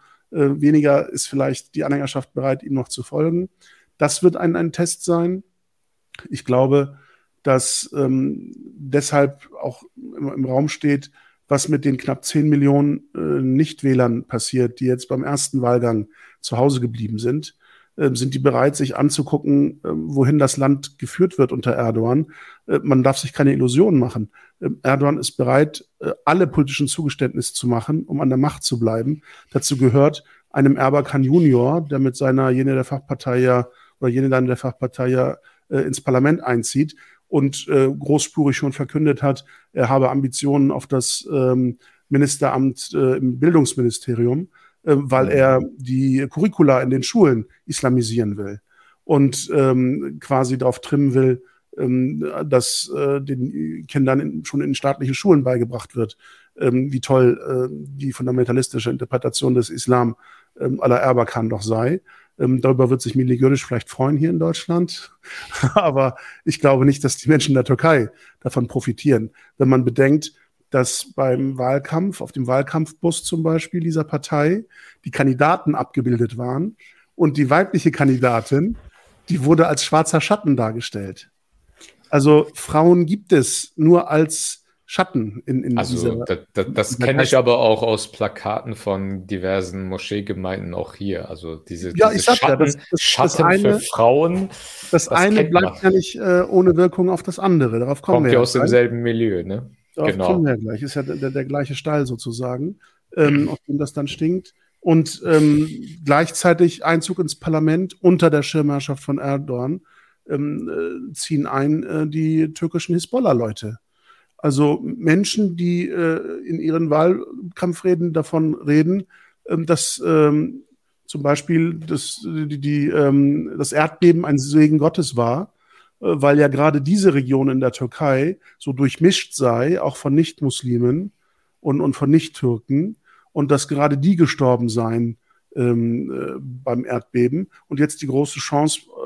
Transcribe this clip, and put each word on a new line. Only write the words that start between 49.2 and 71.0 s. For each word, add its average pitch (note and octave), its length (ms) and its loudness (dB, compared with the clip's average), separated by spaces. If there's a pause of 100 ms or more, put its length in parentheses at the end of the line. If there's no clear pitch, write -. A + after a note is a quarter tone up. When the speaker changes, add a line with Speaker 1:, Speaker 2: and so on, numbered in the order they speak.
Speaker 1:
ähm, C3+ 640 0
quasi C3 380 -2
darauf B2+ 240 -2
trimmen C#3+ 320 0
will, C3 280 2 (360)
ähm, C3+ 440 -2 (220)
dass, C3 500 -2
äh, C#3 280 -2
den B2+ 640 -6
Kindern C3+ 320 0
in, D3+ 240 -8
schon C#3+ 160 -6
in C#3+ 140 -2
staatlichen C3+ 400 -4
Schulen D#3+ 280 4
beigebracht A#2+ 540 -4
wird, A2 220 -6 (420)
ähm, C3 320 0
wie B2+ 80 -4
toll, B2+ 400 4
äh, B2+ 340 -4 (220)
die C#3 160 -6
fundamentalistische B2 800 -2
Interpretation B2+ 640 -2
des A#2+ 160 2
Islam, B2 460 0 (440)
ähm, C3 220 -4
à C3+ 60 0
la B2 100 4
Erbakan A#2+ 500 0
doch G2+ 140 -6
sei. A2+ 400 -2 (360)
Ähm, B2+ 220 0
darüber B2+ 300 2
wird B2+ 120 0
sich A2+ 120 -6
Milli B2+ 240 2
Görüş C3 260 2
vielleicht A#2 240 -6
freuen C#3 300 -2
hier D#3 120 0
in F3 80 -2
Deutschland. E3+ 720 -4 (380)
<laughs> - 240 -2
Aber C3+ 420 2 (280)
ich - 160 -4
glaube C3+ 240 4
nicht, C#3 200 2
dass C3 120 -2
die - 120 -4
Menschen D3+ 240 2
in - 40 2
der B2 80 2
Türkei C3 460 2 (300)
davon B2 280 -4
profitieren. A#2+ 640 0 (280)
Wenn C3+ 100 2
man B2+ 160 4
bedenkt, C3+ 480 2 (380)
dass - 440 -2